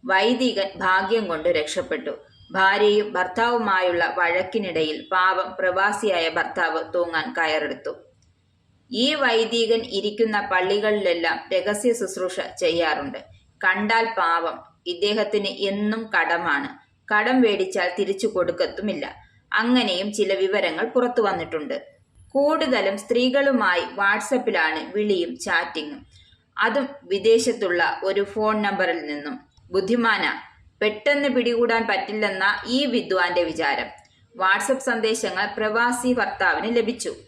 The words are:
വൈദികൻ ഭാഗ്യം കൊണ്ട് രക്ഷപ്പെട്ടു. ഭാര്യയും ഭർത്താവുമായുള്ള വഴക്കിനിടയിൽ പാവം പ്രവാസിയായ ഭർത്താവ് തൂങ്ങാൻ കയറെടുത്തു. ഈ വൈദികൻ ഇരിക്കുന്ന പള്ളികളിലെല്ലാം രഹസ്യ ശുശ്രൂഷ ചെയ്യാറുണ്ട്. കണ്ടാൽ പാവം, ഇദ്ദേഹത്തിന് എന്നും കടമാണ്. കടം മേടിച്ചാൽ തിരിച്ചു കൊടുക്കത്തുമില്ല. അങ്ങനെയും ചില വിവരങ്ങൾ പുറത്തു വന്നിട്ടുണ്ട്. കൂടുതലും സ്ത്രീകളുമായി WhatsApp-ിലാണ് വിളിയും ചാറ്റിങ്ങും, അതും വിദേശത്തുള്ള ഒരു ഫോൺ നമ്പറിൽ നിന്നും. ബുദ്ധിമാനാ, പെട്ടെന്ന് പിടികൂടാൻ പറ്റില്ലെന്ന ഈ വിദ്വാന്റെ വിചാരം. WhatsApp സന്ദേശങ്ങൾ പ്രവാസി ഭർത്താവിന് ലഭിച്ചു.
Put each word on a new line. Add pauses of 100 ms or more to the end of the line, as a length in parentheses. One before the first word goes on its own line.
വൈദികൻ
ഭാഗ്യം
കൊണ്ട്
രക്ഷപ്പെട്ടു. (400)
ഭാര്യയും
ഭർത്താവുമായുള്ള
വഴക്കിനിടയിൽ
പാവം
പ്രവാസിയായ
ഭർത്താവ് (120)
തൂങ്ങാൻ
കയറെടുത്തു. (960)
ഈ
വൈദികൻ
ഇരിക്കുന്ന
പള്ളികളിലെല്ലാം (140)
രഹസ്യ
ശുശ്രൂഷ (200)
ചെയ്യാറുണ്ട്. (480)
കണ്ടാൽ
പാവം, (260)
ഇദ്ദേഹത്തിന്
എന്നും (100)
കടമാണ്. (460)
കടം
മേടിച്ചാൽ
തിരിച്ചു
കൊടുക്കത്തുമില്ല. (380)
അങ്ങനെയും
ചില
വിവരങ്ങൾ
പുറത്തു
വന്നിട്ടുണ്ട്. (440)
കൂടുതലും
സ്ത്രീകളുമായി
WhatsApp-ിലാണ്
വിളിയും
ചാറ്റിങ്ങും, (520)
അതും (140)
വിദേശത്തുള്ള
ഒരു
ഫോൺ
നമ്പറിൽ
നിന്നും. (320)
ബുദ്ധിമാനാ, (420)
പെട്ടെന്ന്
പിടികൂടാൻ
പറ്റില്ലെന്ന
ഈ
വിദ്വാന്റെ
വിചാരം. (520)
WhatsApp
സന്ദേശങ്ങൾ (120)
പ്രവാസി
ഭർത്താവിന്
ലഭിച്ചു. (140)